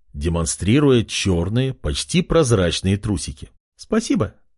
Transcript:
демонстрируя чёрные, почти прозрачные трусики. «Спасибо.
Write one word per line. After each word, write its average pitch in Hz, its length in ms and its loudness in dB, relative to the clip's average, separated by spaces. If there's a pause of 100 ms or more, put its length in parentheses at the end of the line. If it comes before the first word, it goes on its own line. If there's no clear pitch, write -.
(120)
демонстрируя 87 920 2
чёрные, 101 680 -2
почти - 480 -2
прозрачные 101 720 2
трусики. 95 540 -6 (260)
«Спасибо. 220 580 -2 (240)